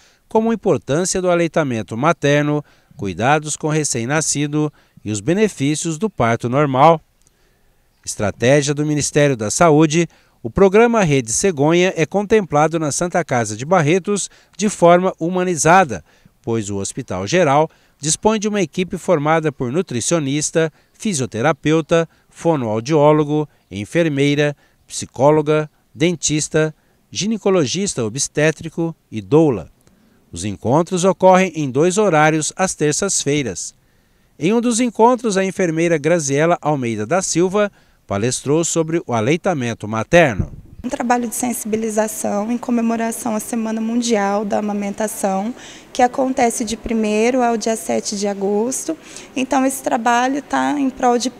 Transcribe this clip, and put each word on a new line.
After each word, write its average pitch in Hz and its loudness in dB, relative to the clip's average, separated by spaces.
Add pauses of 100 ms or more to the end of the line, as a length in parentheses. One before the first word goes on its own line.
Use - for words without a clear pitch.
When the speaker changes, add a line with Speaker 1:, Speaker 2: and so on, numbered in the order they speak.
(280)
Speaker 1:
como 220 0
a - 2
importância 180 -2
do 180 0
aleitamento 156 0
materno, 147 0 (320)
cuidados 127 -2
com - -6
recém-nascido 147 -2 (320)
e 101 -4
os 104 -4
benefícios 156 -2
do 208 -4
parto 120 0
normal. 143 4 (1040)
Estratégia 131 0
do 147 -4
Ministério 147 0
da 104 -4
Saúde, 160 4 (320)
o 120 -8
programa 208 4
Rede 135 0
Cegonha 170 2
é 160 0
contemplado 170 0
na 160 -4
Santa 175 -2
Casa 113 -2
de 110 -8
Barretos 180 0 (280)
de 202 0
forma 180 4
humanizada, 175 2 (380)
pois 113 -4
o 101 -6
Hospital 98 -8
Geral 151 2 (300)
dispõe 208 0
de 214 -4
uma 208 -2
equipe 185 -4
formada 156 0
por 131 -6
nutricionista, 151 -2 (180)
fisioterapeuta, 156 -2 (200)
fonoaudiólogo, 147 2 (240)
enfermeira, 143 0 (280)
psicóloga, 151 0 (260)
dentista, 156 -2 (340)
ginecologista 185 -2
obstétrico 156 -4 (160)
e 107 -8
doula. 113 2 (600)
Os 85 -10
encontros 151 0
ocorrem 185 4
em 147 -4
dois 170 2
horários 156 2
às 185 -2
terças-feiras. 147 -2 (640)
Em 165 0
um 233 2
dos 233 0
encontros, 233 2
a 190 0
enfermeira 170 0
Graziela 151 0
Almeida 120 -2
da 165 0
Silva 190 0 (340)
palestrou 123 -2
sobre 165 -2
o 120 -6
aleitamento 120 -2
materno. 110 2 (340)
Speaker 2:
Um 247 -8
trabalho 240 -2
de 214 -10
sensibilização 220 -4
em 240 -2
comemoração 226 -2
à - -4
Semana 220 -6
Mundial 220 -2
da 208 -2
Amamentação, 202 -4 (380)
que - 0
acontece 247 0
de 220 -6
primeiro 220 0
ao 233 2
dia 226 -2
sete 220 -4
de 202 -2
agosto. 208 -2 (360)
Então, 262 0
esse 269 -4
trabalho 247 0
tá 269 -2
em 269 0
prol 247 0
de, 240 -2